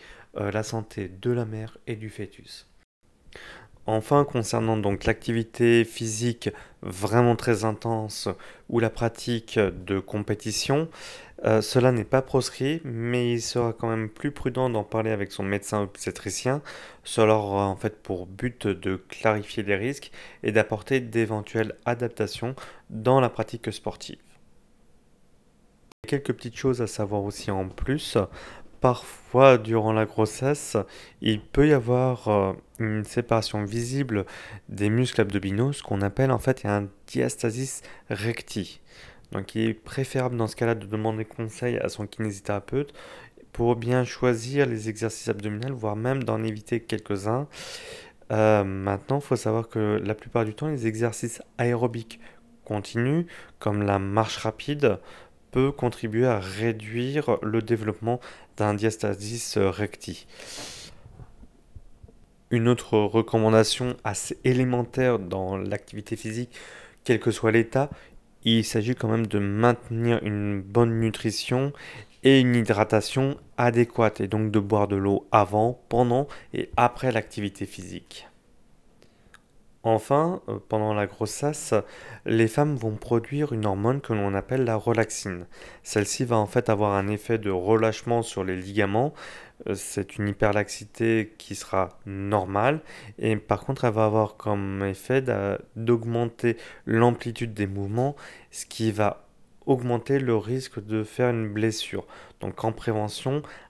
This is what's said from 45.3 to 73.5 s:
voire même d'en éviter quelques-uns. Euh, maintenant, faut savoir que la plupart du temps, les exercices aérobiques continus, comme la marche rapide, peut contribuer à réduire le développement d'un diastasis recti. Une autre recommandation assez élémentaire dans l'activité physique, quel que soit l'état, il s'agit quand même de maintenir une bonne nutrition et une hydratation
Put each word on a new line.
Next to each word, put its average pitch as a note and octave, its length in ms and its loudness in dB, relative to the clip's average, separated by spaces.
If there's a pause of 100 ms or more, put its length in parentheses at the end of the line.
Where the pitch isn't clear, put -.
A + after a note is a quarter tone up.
voire A2 220 -4
même C3 260 0
d'en A2 220 -2
éviter A2 360 -4
quelques-uns. A2 680 -2 (840)
Euh, G#2+ 320 6
maintenant, G2 560 -2
faut C3 160 0
savoir A2+ 340 0
que G#2+ 340 0
la G#2+ 100 0
plupart A#2 300 0
du G#2+ 80 -4
temps, D3+ 160 -6
les C3 180 -2
exercices A2+ 540 -2 (160)
aérobiques A#2+ 640 -2 (460)
continus, A#2+ 580 0 (360)
comme G#2 220 0
la G2+ 160 2
marche G2+ 380 0
rapide, B2+ 640 0 (540)
peut C3+ 200 2
contribuer A#2 540 0
à A2 140 2
réduire A2 1000 -2
le A2 200 0
développement A2 580 -2 (360)
d'un G#2 180 2
diastasis G#2 800 -2
recti. F#2+ 680 -2 (2250)
Une A#2 180 4
autre A#2 300 4
recommandation A2 1040 4
assez - 400 -6
élémentaire B2 800 2
dans F#2+ 360 -4
l'activité G2+ 600 -6
physique, A2+ 400 -6 (480)
quel A2+ 160 4
que A#2+ 100 0
soit A2 220 2
l'état, A#2 360 4 (540)
il A2+ 220 4
s'agit A#2 320 0
quand A2 120 -2
même A2+ 180 0
de G#2 120 0
maintenir A#2 840 2
une G#2 380 -2
bonne A2+ 380 2
nutrition A#2 760 -2 (520)
et C3+ 160 10
une B2 160 6
hydratation A2 800 2 (180)